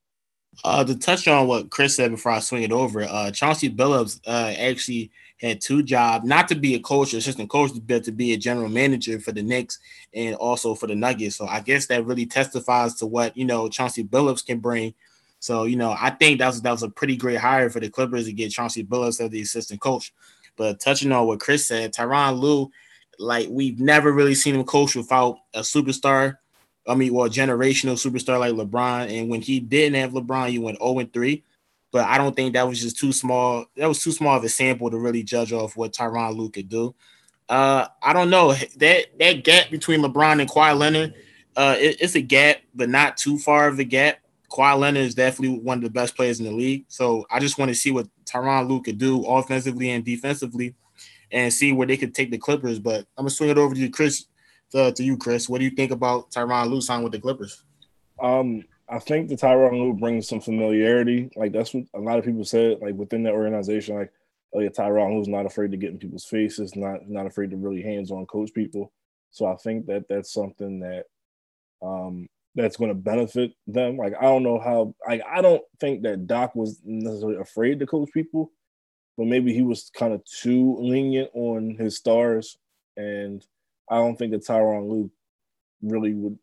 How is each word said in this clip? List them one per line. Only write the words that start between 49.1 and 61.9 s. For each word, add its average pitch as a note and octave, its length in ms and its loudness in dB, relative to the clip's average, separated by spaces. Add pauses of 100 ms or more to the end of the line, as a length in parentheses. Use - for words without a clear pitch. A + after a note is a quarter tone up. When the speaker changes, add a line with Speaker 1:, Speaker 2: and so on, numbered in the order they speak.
Speaker 1:
offensively B2+ 640 -2
and A#2+ 160 -4
defensively B2 680 -6 (580)
and A#2+ 200 0
see C#3+ 220 2
where C3 120 2
they C3 120 2
could B2+ 180 -6
take B2+ 160 -2
the A#2 60 -4
Clippers. B2+ 420 -2
But G#2+ 200 -2 (180)
I'm C3+ 60 -6
gonna C#3 60 -2
swing D3 200 0
it C#3+ 80 4
over C#3+ 180 4
to C3 60 -2
you, B2+ 80 0
Chris. C#3+ 360 0 (460)
To, C3 200 4
to B2+ 120 -4
you, C3+ 120 0
Chris. A#2+ 320 -2
What B2 120 -4
do C3 40 0
you C3 80 0
think C3+ 200 -2
about B2 380 -2
Tyronn A#2+ 400 -2
Lue C3 120 -2
signing A#2+ 220 -4
with A2+ 100 -6
the G#2+ 60 -8
Clippers? B2 440 -8 (580)
Speaker 2:
Um, B2 420 0 (260)
I A#2 100 -8
think D#3 300 -2
the C#3+ 60 -4
Tyronn B2+ 440 4
Lue B2 140 0
brings A2+ 340 -2
some A2 140 -6
familiarity. A2+ 960 2
Like, G#2+ 160 -2
that's A2 200 -2
what B2+ 200 -6